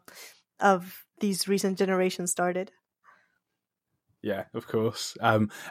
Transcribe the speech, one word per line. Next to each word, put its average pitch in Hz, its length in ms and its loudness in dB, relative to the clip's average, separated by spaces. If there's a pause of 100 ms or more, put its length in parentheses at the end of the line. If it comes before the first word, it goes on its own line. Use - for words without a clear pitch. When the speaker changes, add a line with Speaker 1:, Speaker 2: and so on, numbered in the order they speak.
(600)
Speaker 1:
of 185 440 2 (160)
these 196 260 0
recent 196 320 0
generations 185 540 0
started. 180 400 -2 (1500)
Speaker 2:
Yeah, 98 220 -4 (100)
of 117 120 -8
course. - 540 -2
Um, 110 300 4 (200)